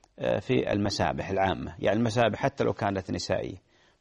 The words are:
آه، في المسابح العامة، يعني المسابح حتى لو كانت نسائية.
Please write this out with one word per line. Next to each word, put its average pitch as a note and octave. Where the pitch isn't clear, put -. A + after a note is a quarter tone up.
آه، A#2+
في B2+
المسابح G2
العامة، F2+
يعني G#2
المسابح A2+
حتى C3+
لو A2
كانت G2+
نسائية. G2